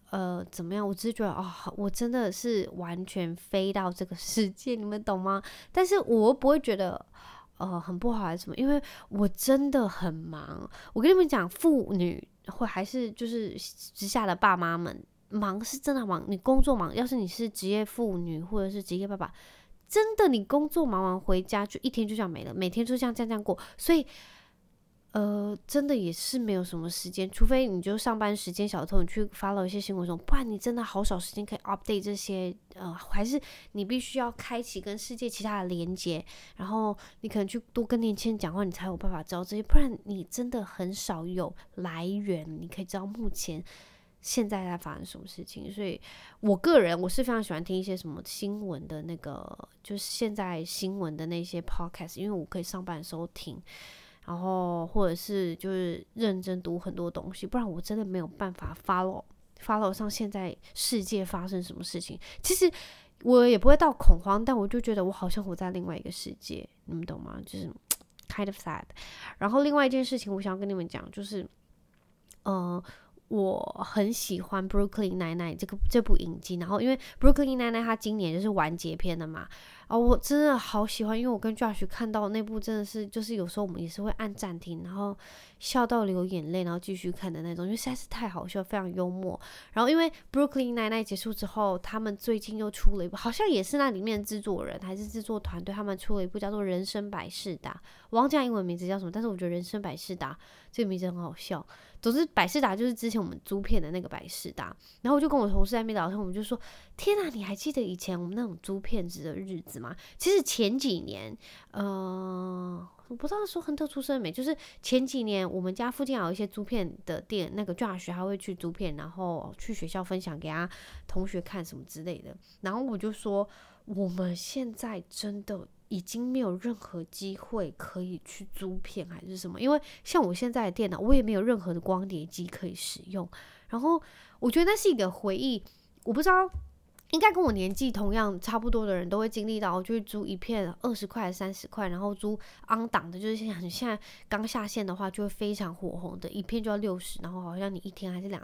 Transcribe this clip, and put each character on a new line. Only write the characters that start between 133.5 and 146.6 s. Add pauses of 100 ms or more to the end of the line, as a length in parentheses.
然
后 (380)
我
觉
得
那
是
一
个
回
忆， (440)
我
不
知
道， (600)
应
该
跟
我
年
纪
同
样
差
不
多
的
人
都
会
经
历
到，
就
会
租
一
片
二
十
块、
三
十
块，
然
后
租 (300)
on
档
的，
就
是
现
在
很，
现
在 (300)
刚
下
线
的
话，
就
会
非
常
火
红
的，
一
片